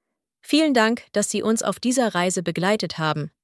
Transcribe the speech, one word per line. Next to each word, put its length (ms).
Vielen 340
Dank, 380
dass 180
Sie 140
uns 180
auf 160
dieser 340
Reise 300
begleitet 560
haben. 320